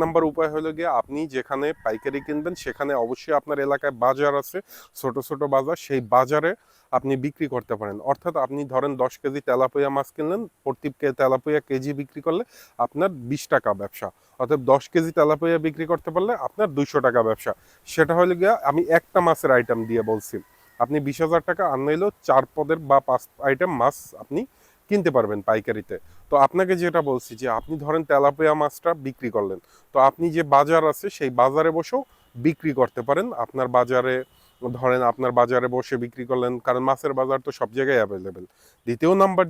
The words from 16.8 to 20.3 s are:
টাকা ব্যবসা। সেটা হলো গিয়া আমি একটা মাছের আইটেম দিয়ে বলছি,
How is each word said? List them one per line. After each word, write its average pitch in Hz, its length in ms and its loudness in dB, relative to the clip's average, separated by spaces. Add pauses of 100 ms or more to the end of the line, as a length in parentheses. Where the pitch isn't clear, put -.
টাকা 120 220 6
ব্যবসা। 107 240 -2 (360)
সেটা 160 300 2
হলো 180 220 4
গিয়া 202 140 4 (160)
আমি 160 120 2 (160)
একটা - 280 0
মাছের 156 300 2
আইটেম 120 220 2 (120)
দিয়ে 113 200 2
বলছি, 110 260 -4 (440)